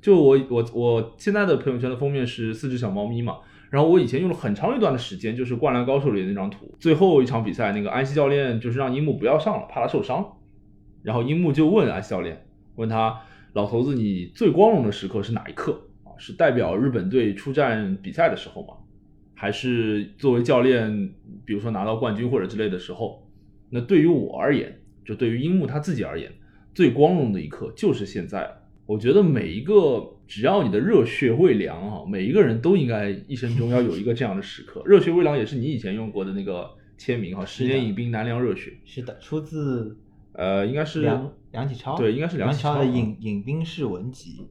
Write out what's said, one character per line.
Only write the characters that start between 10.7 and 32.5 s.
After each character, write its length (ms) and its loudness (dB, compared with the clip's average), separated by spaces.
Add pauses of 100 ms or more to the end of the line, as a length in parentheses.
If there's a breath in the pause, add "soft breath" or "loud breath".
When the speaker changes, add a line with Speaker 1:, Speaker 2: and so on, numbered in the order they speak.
Speaker 1:
然 120 -4
后 80 0
樱 160 0
木 140 2
就 160 4
问 200 4
安 140 -4
西 60 -16
教 100 -4
练， 260 -8 (300)
问 140 -4
他 280 -2 (380 loud breath)
：“老 100 0
头 160 0
子， 140 0
你 400 -2
最 160 4
光 220 6
荣 120 2
的 60 0
时 160 -8
刻 160 -4
是 80 -6
哪 160 -6
一 60 -14
刻？ 340 -6 (160)
啊， 140 -20
是 160 -18
代 180 2
表 240 0
日 140 2
本 200 -2
队 240 2
出 200 -8
战 500 0
比 80 -10
赛 160 2
的 80 0
时 140 -12
候 140 -16
吗？ 100 -18 (600)
还 160 -4
是 680 -2
作 160 2
为 100 2
教 160 4
练， 540 2 (320)
比 80 -4
如 80 -4
说 100 -4
拿 140 -4
到 100 0
冠 180 -2
军 160 -2
或 120 0
者 40 -2
之 120 -8
类 100 0
的 100 -2
时 140 -12
候？” 340 -10 (460)
那 80 -4
对 220 4
于 40 6
我 320 2
而 160 2
言， 280 -4 (240)
就 100 -8
对 140 0
于 100 -2
樱 160 0
木 100 2
他 140 -4
自 160 -4
己 80 -4
而 160 -6
言， 100 -12 (440 soft breath)
最 180 4
光 240 6
荣 160 0
的 80 -2
一 80 -8
刻 260 -12
就 200 0
是 120 -4
现 220 -8
在 140 -6
了。 180 -10 (260)
我 120 -2
觉 160 2
得 100 8
每 280 2
一 100 -6
个， 560 2 (100)
只 140 -12
要 220 4
你 80 0
的 80 2
热 260 4
血 260 0
未 220 4
凉 240 -2 (120)
啊， 180 -10
每 180 -4
一 60 -2
个 100 4
人 200 2